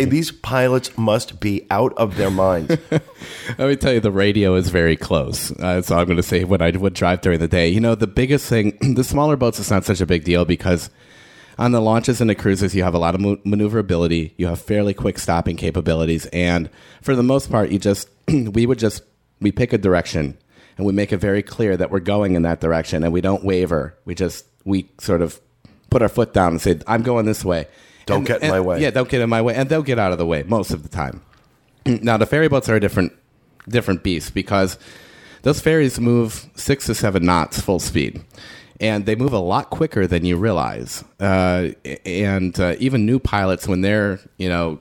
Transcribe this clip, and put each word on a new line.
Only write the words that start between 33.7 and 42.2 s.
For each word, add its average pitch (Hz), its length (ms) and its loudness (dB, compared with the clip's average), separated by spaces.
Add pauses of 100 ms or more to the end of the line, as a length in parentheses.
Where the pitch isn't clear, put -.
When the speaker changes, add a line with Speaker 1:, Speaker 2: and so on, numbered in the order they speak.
Speaker 1:
beast 85 320 -4
because 95 420 0 (680)
those 151 180 0
ferries 156 400 2
move 120 540 0
six - 320 -4
to 113 80 -2
seven 95 300 0
knots 87 360 2
full 92 180 0
speed. 71 440 -4 (560)
And 104 280 -2
they 110 80 0
move 127 180 -2
a 110 60 0
lot 95 320 -2
quicker 110 360 0
than 85 200 0
you 87 100 2
realize. 71 640 -2 (160)
Uh, 92 500 2 (360)
and, 95 560 -2